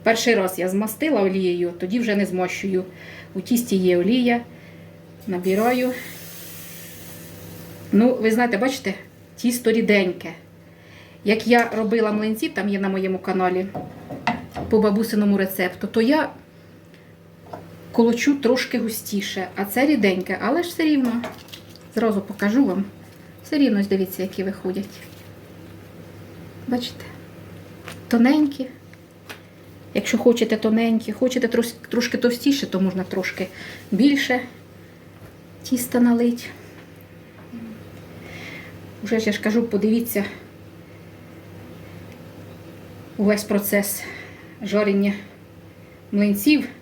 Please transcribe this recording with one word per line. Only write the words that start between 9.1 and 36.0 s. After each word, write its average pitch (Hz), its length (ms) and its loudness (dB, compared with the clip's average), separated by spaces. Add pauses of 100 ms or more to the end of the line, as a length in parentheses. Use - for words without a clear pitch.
тісто 240 360 0
ріденьке. 196 580 2 (960)
Як 220 220 2
я 233 220 6
робила 220 420 2
млинці, 214 380 0
там 202 200 -2
є 196 100 0
на 196 100 0
моєму 190 300 0
каналі, 185 460 0 (1040)
по 220 100 6
бабусиному 208 580 4
рецепту, 190 500 -2
то 226 140 2
я 285 280 4 (1600)
колочу 233 440 4
трошки 254 440 0
густіше, 202 760 -4
а 202 100 -2
це 247 200 0
ріденьке, 196 560 2
але 277 220 0
ж 349 60 -6
все - 140 -4
рівно, 277 280 2 (840)
зразу 208 260 2
покажу 220 440 2
вам, 196 180 0 (600)
все - 140 -2
рівно, 233 220 4
ось 196 80 0
дивіться, 190 340 -2
які 190 220 -4
виходять. 190 460 -6 (1800)
Бачите? - 380 -4 (1000)
Тоненькі. 269 600 4 (1300)
Якщо 208 240 0
хочете 226 400 4
тоненькі, 220 540 2
хочете 247 360 0
трос-, 233 280 0 (140)
трошки 233 280 0
товстіше, 247 500 2
то 185 140 -2
можна 185 220 0
трошки - 440 -6 (440)
більше 254 480 4 (1200)
тіста 247 360 0
налить. 240 500 4 (2500)